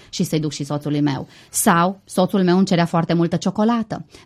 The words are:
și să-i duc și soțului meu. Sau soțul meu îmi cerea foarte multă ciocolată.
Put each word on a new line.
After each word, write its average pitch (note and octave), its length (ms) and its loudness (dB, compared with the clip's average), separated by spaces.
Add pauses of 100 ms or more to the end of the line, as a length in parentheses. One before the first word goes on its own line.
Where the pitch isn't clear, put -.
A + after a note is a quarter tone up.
și - 160 -4
să-i D#3 160 -2
duc D3+ 120 -4
și D3 120 -8
soțului D3 360 -4
meu. C#3+ 280 -2 (220)
Sau F#3 540 0
soțul F#3 380 0
meu F3 140 4
îmi F#3+ 100 4
cerea E3+ 200 2
foarte E3 260 0
multă E3+ 240 2
ciocolată. G#3+ 720 -2 (200)